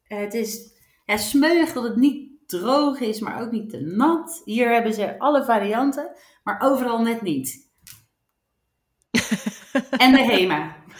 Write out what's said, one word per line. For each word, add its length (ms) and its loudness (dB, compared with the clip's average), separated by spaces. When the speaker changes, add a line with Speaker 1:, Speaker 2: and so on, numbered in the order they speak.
Speaker 1:
eh, 120 -10
het 160 -6
is, 380 -6
ja, 120 -2
smeuig 560 2
dat 120 -6
het 120 -6
niet 340 2
droog 540 0
is, 200 -4
maar 220 -8
ook 80 -8
niet 200 -6
te 100 -10
nat. 640 -2
Hier 280 0
hebben 220 2
ze 240 -4
alle 260 2
varianten, 680 0
maar 200 -6
overal 400 2
net 200 -2
niet. 480 -6
Speaker 2:
<laughs> 100 0
Speaker 1:
En 140 8
de 100 8
Hema. 540 0